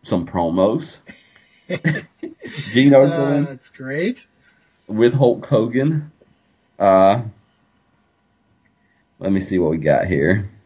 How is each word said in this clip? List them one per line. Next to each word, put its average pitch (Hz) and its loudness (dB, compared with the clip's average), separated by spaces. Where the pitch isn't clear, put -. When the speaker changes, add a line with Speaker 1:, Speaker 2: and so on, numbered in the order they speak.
Speaker 1:
Some 87 -4
promos. 92 -2
<laughs> - -20
Gene 143 -2
Okerlund 143 2
Speaker 2:
Uh, - -10
that's 131 -20
great. 151 -8
Speaker 1:
with 117 2
Hulk 123 2
Hogan. 131 -2
Uh, 98 4
let 95 -4
me 95 0
see 92 -4
what 82 0
we 80 -2
got 73 0
here. 90 -2